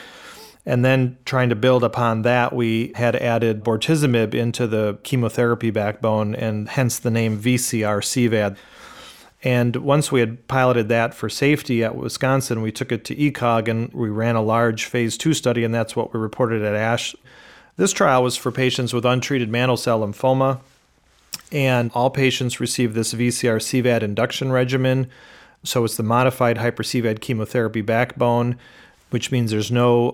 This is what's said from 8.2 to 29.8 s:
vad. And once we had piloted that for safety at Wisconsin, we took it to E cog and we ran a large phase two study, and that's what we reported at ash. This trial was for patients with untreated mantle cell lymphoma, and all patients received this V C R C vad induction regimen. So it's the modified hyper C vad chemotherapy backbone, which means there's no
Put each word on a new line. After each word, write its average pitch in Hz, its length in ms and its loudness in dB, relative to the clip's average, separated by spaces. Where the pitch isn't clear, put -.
vad. 104 300 0
And 123 360 0
once 139 340 0
we 135 80 4
had 117 300 -2
piloted 127 400 2
that 117 240 0
for - 160 -8
safety 139 520 0
at 113 140 -2
Wisconsin, 127 640 -2
we 110 120 -2
took - 180 -8
it 113 140 -4
to - 120 -8
E 147 140 2
cog 117 380 0
and 113 240 -4
we 113 160 -4
ran 110 260 0
a 117 60 2
large 113 420 2
phase 117 340 -2
two 160 160 0
study, 120 300 0
and 113 100 0
that's 113 220 -2
what 120 180 -4
we 117 60 -4
reported 110 420 -2
at 104 140 -2
ash. 113 400 -2
This 196 160 0
trial 135 320 4
was 123 140 -2
for 127 140 -4
patients 123 420 -2
with 117 100 -2
untreated 123 460 0
mantle 123 280 0
cell 117 240 0
lymphoma, 131 600 0
and 127 420 2
all 127 180 2
patients 131 500 0
received 120 320 0
this 110 180 -2
V 120 200 0
C 120 180 0
R 110 100 2
C 127 220 0
vad 117 200 2
induction 110 480 -2
regimen. 131 600 0
So 123 200 0
it's 113 140 -2
the 113 60 -2
modified 120 560 2
hyper 117 240 -2
C 123 180 -2
vad 110 180 0
chemotherapy 110 640 -2
backbone, 120 760 0
which - 220 -4
means 120 180 0
there's 107 220 -2
no 120 420 4